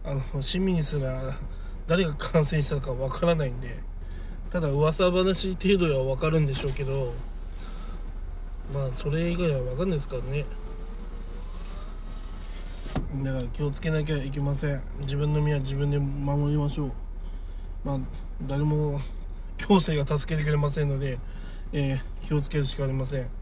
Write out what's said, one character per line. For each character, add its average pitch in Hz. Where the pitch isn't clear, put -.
あ 143
の、 135
市 180
民 185
す 143
ら 131
誰 180
が 156
感 151
染 151
し 143
た 143
か 135
わ 131
か 175
ら 170
な 151
い 123
ん 120
で、 120
た 180
だ 156
噂 156
話 185
程 190
度 175
で 143
は 131
わ 131
か 156
る 160
ん 151
で 135
し 135
ょ 143
う -
け 139
ど、 135
ま 139
あ、 131
そ 147
れ 165
以 170
外 175
は 127
わ 127
か 175
ん 196
な 170
い -
で -
す -
か 131
ら 120
ね。 139
だ 135
か 131
ら 123
気 120
を 143
つ 139
け 160
な 156
き 156
ゃ 151
い 139
け 143
ま 143
せ 143
ん。 135
自 139
分 147
の 151
身 147
は 143
自 135
分 143
で 143
守 143
り 151
ま 143
し 147
ょ 143
う。 131
ま 139
あ、 139
誰 139
も 151
行 -
政 151
が 147
助 160
け -
て 147
く 151
れ 147
ま 143
せ 147
ん 143
の 135
で、 135
え 135
ー、 -
気 160
を 147
つ 139
け 151
る 143
し -
か 143
あ 135
り 131
ま 135
せ 135
ん。 123